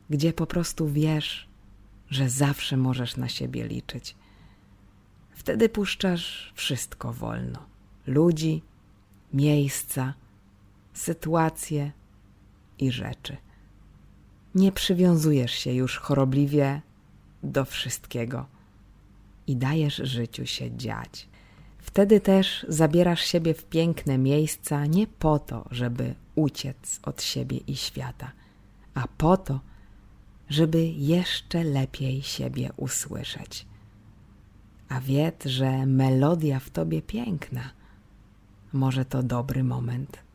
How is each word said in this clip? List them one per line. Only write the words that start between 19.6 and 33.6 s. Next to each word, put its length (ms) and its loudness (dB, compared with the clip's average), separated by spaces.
życiu 500 -6
się 320 -8
dziać. 520 -10
Wtedy 420 6
też 500 4
zabierasz 520 4
siebie 320 2
w 120 -6
piękne 520 0
miejsca 680 2
nie 220 2
po 320 2
to, 320 -8
żeby 440 -4
uciec 680 -2
od 180 -8
siebie 360 -4
i 180 -8
świata, 560 -10
a 140 -4
po 200 6
to, 220 -6
żeby 360 4
jeszcze 800 0
lepiej 580 -2
siebie 560 -6
usłyszeć. 880 -8